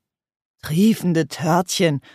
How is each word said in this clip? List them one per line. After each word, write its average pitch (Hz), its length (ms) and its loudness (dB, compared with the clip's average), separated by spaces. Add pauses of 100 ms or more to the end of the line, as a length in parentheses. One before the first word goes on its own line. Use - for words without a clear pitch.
(600)
"Triefende 165 680 0
Törtchen", 165 720 0 (160)